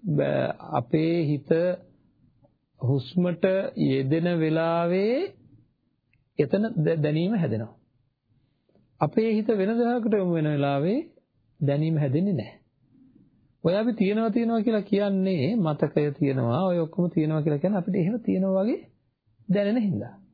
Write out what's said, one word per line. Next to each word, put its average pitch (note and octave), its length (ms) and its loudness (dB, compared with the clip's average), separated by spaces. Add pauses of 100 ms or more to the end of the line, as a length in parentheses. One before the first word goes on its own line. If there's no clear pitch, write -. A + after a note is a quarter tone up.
බ-, C#3 460 0 (180)
අපේ D#3 520 0
හිත D3 260 -4 (1300)
හුස්මට E3+ 640 0 (340)
යෙදෙන C#3+ 540 0
වෙලාවේ E3+ 840 0 (1200)
එතන F#3+ 240 2 (100)
ද-, E3 240 0
දැනීම D#3 360 0
හැදෙනවා. A#2 420 -2 (1300)
අපේ A3 300 2
හිත G#3+ 180 0
වෙන G#3 220 2
දෙයකට A#3 420 0
යොමු F#3 200 2
වෙන D#3 140 0
වෙලාවේ D3 520 0 (600)
දැනීම D3+ 380 0
හැදෙන්නේ D3+ 360 0
නැහැ. - 320 -8 (1000)
ඔය E3+ 120 2
අපි A3+ 180 0
තියනවා, G#3+ 360 0
තියනවා A3+ 320 0
කියලා G#3+ 200 2
කියන්නේ F#3+ 760 0
මතකය D3+ 560 0
තියනවා, C3 520 0
ඔය F3+ 160 2
ඔක්කොම E3+ 300 -2
තියනවා D#3 320 0
කියලා D3 180 0
කියන්නේ G3 200 0
අපිට F3+ 160 -2
එහෙම G3+ 240 0
තියනවා F#3+ 360 0
වගේ G#3 240 0 (680)
දැනෙන G3+ 320 2
හින්දා. D3 320 -2 (200)